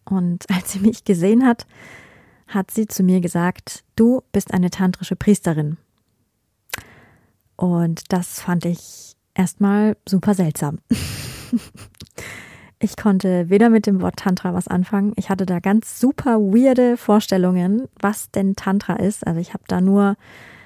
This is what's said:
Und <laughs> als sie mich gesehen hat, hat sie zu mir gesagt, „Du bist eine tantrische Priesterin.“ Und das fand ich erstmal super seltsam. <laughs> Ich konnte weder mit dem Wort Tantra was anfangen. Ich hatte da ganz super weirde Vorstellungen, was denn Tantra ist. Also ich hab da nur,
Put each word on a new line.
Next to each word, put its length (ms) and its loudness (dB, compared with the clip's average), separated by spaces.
Und 460 -4
<laughs> 40 -2
als 200 -4
sie 60 -8
mich 260 0
gesehen 400 2
hat, 220 0
hat 240 -4
sie 160 -2
zu 160 -2
mir 180 4
gesagt, 640 -4
„Du 280 4
bist 200 -2
eine 180 0
tantrische 440 -2
Priesterin.“ 640 0
Und 500 -2
das 300 -4
fand 240 -2
ich 500 -10
erstmal 600 0
super 240 2
seltsam. 460 -2
<laughs> 720 -6
Ich 140 -4
konnte 540 0
weder 180 6
mit 160 4
dem 160 2
Wort 160 -4
Tantra 380 -2
was 120 -4
anfangen. 480 -2
Ich 140 -6
hatte 160 -2
da 140 -2
ganz 400 -2
super 400 0
weirde 580 4
Vorstellungen, 880 2
was 320 -4
denn 240 0
Tantra 400 -2
ist. 320 -4
Also 120 -2
ich 140 -8
hab 140 -14
da 140 -2
nur, 360 2